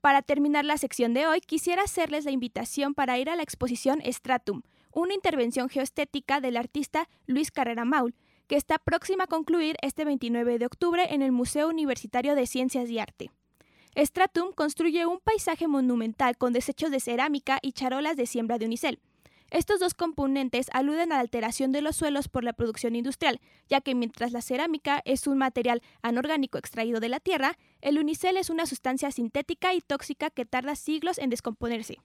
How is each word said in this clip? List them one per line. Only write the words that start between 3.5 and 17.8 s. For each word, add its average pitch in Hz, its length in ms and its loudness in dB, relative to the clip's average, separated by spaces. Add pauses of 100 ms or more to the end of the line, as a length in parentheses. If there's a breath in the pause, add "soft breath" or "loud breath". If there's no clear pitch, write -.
Stratum, 247 560 -2 (320 soft breath)
una 359 220 0
intervención 262 560 0
geoestética 277 720 -2
del 240 160 -2
artista 294 500 -2 (180 soft breath)
Luis 277 240 0
Carrera 233 360 -2
Maul, 247 280 2 (320 soft breath)
que 285 100 0
está 311 200 2
próxima 370 480 0
a 370 40 -6
concluir 320 520 0
este 294 240 -4
veintinueve 240 540 0
de 240 80 0
octubre 349 420 2
en 277 140 0
el 262 100 4
Museo 294 380 2
Universitario 285 640 0
de 254 120 2
Ciencias 254 440 -2
y 226 80 -4
Arte. - 320 -10 (680 soft breath)
Stratum 359 560 2
construye 330 540 0
un 359 140 -2
paisaje 339 480 0
monumental 247 680 2
con 247 160 0
desechos 277 380 -2
de 262 100 0
cerámica 269 600 0
y 269 100 -4
charolas 277 460 -2